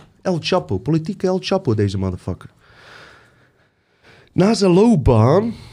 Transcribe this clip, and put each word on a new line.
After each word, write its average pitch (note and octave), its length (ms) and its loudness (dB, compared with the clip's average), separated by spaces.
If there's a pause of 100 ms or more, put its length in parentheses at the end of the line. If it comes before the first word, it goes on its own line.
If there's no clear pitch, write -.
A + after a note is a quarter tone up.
(220)
El F#3 180 -4
Chapo. F3 380 -4
Politieke D#3+ 500 -4
El F#3 140 -2
Chapo, F#3+ 320 -2
deze G#2 240 -2
motherfucker. F#2 520 -8 (1800)
Na G3 200 2
zijn F#3+ 180 0
loopbaan, E3+ 840 4 (200)